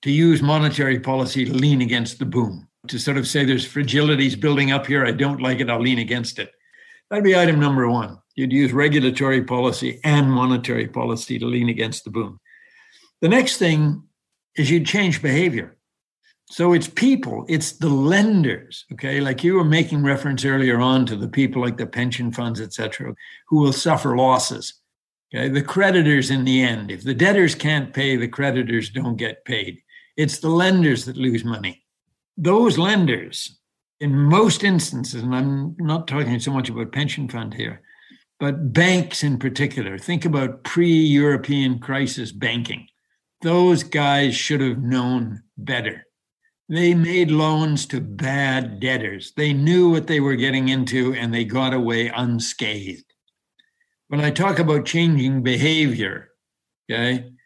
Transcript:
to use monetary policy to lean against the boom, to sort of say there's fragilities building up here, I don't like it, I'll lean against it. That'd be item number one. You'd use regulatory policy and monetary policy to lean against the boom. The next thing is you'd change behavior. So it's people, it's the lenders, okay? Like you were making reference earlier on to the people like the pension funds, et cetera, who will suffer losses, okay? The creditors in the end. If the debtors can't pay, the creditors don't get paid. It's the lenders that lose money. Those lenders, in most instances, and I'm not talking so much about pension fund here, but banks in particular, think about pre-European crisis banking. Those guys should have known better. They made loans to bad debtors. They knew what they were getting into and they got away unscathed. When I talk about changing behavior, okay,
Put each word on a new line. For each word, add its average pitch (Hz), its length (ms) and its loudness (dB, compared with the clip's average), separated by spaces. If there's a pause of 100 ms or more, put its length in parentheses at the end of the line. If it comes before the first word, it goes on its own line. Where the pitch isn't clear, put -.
to 147 100 -4
use 160 300 6
monetary 147 580 2
policy 131 460 -2
to - 80 -4
lean 135 300 4
against 120 360 -2
the - 60 -6
boom, 98 420 -4 (200)
to 120 120 -8
sort 139 200 -2
of 120 100 -2
say 143 160 0
there's 127 240 0
fragilities 139 720 0
building 143 320 2
up 135 140 -2
here, 147 180 0
I 120 60 0
don't 135 320 -2
like 127 180 -2
it, 127 80 -4
I'll 117 100 -2
lean 123 200 0
against 117 400 -4
it. 98 120 -10 (600)
That'd 208 140 0
be 190 120 6
item 165 240 4
number 135 300 2
one. 110 280 -4 (180)
You'd 131 160 -2
use 135 200 2
regulatory 135 720 2
policy 123 580 -4
and 147 280 4
monetary 123 580 0
policy 120 500 -4
to 117 60 -6
lean 120 240 0
against 113 360 -4
the 110 60 -12
boom. 104 300 -6 (800)
The 165 80 2
next 254 300 4
thing 156 440 2 (540)
is 143 140 0
you'd 165 160 2
change 190 340 0
behavior. 139 560 -2 (760)
So 175 220 2
it's 170 160 2
people, 117 640 0
it's 156 220 -2
the 165 180 0
lenders, 160 1040 2
okay? 139 260 -4
Like 135 240 -2
you 180 120 4
were 180 80 4
making 156 400 2
reference 139 420 0
earlier 131 340 2
on 127 240 4
to 110 120 -4
the 110 120 -6
people 131 320 0
like 123 160 -2
the 120 100 -6
pension 120 460 -4
funds, 117 300 -6
et 107 100 -14
cetera, 113 420 -8 (340)
who 156 100 4
will 139 160 4
suffer 139 420 0
losses, 131 560 0 (640)
okay? 127 160 -2
The 139 100 0
creditors 151 680 2
in 135 160 0
the 131 160 4
end. 110 280 -2
If 95 140 -12
the 135 80 -4
debtors 180 420 4
can't 147 380 -2
pay, 135 240 -2
the 117 120 -2
creditors 117 600 -2
don't 120 280 -6
get 113 280 -8
paid. 95 380 -8 (340)
It's 151 220 -2
the 160 100 -4
lenders 170 560 4
that 127 140 -10
lose 120 260 0
money. 104 400 -8 (540)
Those 190 400 2
lenders, 170 800 -2 (420)
in 143 160 0
most 165 480 4
instances, 131 580 -2
and 127 120 -2
I'm 139 440 -4
not 160 300 -4
talking 151 320 -2
so 139 120 -4
much 131 180 -4
about 113 220 -8
pension 143 360 -4
fund 110 240 -10
here, 110 300 -10 (580)
but 143 320 -4
banks 180 500 2
in 139 160 0
particular, 127 600 -4
think 175 260 -4
about 139 400 -2
pre-European 143 1160 2
crisis 131 540 -4
banking. 117 540 -6 (560)
Those 175 400 4
guys 143 520 0
should 143 280 -2
have 123 160 -2
known 123 640 -2 (160)
better. 110 480 -8 (640)
They 175 220 2
made 170 380 2
loans 156 560 0
to 127 140 -6
bad 131 800 -4
debtors. 110 560 -6
They 151 200 0
knew 175 360 4
what 160 160 2
they 151 140 2
were 139 160 2
getting 131 320 0
into 131 460 0
and 117 180 -4
they 117 120 -2
got 127 280 -2
away 117 360 0
unscathed. 113 1040 -6 (960)
When 147 120 -4
I 147 100 0
talk 185 280 0
about 151 260 2
changing 139 580 2
behavior, 123 880 0 (560)
okay, 120 480 -4 (140)